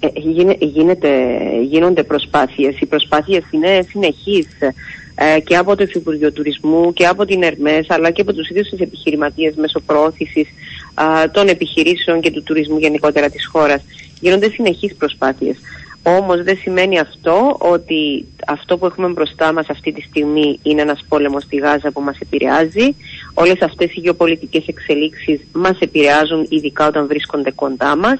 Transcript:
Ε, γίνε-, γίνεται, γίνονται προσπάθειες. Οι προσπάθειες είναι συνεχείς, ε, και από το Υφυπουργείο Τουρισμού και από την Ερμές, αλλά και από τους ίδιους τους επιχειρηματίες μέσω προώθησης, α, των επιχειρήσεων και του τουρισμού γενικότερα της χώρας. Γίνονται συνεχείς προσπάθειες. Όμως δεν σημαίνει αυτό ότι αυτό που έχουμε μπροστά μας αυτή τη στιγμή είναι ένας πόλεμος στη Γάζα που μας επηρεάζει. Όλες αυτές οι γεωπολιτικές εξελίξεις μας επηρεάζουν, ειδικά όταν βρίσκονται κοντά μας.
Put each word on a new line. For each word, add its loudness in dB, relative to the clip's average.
Ε, -2
γίνε-, 2
γίνεται, 2
γίνονται 2
προσπάθειες. -2
Οι -2
προσπάθειες 0
είναι 2
συνεχείς, -2
ε, 2
και 0
από 2
το 0
Υφυπουργείο -2
Τουρισμού 0
και 2
από 2
την 0
Ερμές, 0
αλλά 2
και -4
από 0
τους -6
ίδιους -2
τους -10
επιχειρηματίες -2
μέσω -2
προώθησης, 0
α, 2
των 2
επιχειρήσεων 0
και 0
του -8
τουρισμού -2
γενικότερα 0
της -10
χώρας. 2
Γίνονται 4
συνεχείς -2
προσπάθειες. -2
Όμως 2
δεν 0
σημαίνει 0
αυτό 2
ότι 0
αυτό -4
που -2
έχουμε -2
μπροστά -2
μας -2
αυτή -6
τη -10
στιγμή 0
είναι 2
ένας -2
πόλεμος 0
στη -8
Γάζα 0
που -6
μας -4
επηρεάζει. 0
Όλες 2
αυτές -2
οι -10
γεωπολιτικές 0
εξελίξεις -2
μας 0
επηρεάζουν, 2
ειδικά 0
όταν 0
βρίσκονται -4
κοντά -2
μας. 2